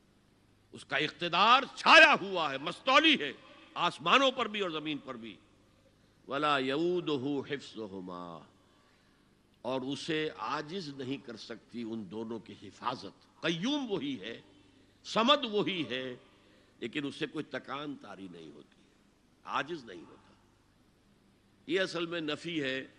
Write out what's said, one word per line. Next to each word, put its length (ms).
اس 120
کا 120
اقتدار 640
چھایا 440
ہوا 320
ہے، 60
مستولی 600
ہے، 120
آسمانوں 560
پر 180
بھی 120
اور 100
زمین 280
پر 180
بھی۔ 200
وَلَا 300
یؤودہ 960
حفظہما، 840
اور 180
اسے 580
عاجز 500
نہیں 380
کر 100
سکتی 460
ان 280
دونوں 280
کی 240
حفاظت۔ 800
قیوم 480
وہی 300
ہے، 200
صمد 400
وہی 440
ہے، 280
لیکن 280
اسے 200
کوئی 180
تکان 560
تاری 300
نہیں 220
ہوتی، 300
عاجز 400
نہیں 160
ہوتا۔ 320
یہ 140
اصل 260
میں 140
نفی 420
ہے۔ 240